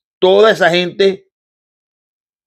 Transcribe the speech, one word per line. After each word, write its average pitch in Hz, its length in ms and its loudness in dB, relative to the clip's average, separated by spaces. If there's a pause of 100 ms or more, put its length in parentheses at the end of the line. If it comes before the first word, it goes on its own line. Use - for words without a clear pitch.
(200)
toda 202 320 2
esa 165 180 -2
gente 185 640 -4 (1160)